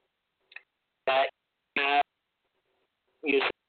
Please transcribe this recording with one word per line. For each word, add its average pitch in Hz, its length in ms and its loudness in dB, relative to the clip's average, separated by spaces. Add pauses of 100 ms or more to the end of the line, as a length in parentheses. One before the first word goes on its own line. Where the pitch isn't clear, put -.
(1080)
that 135 200 2 (480)
you 147 80 -4
have, 143 200 2 (1200)
you 139 160 0
know, 127 100 0 (200)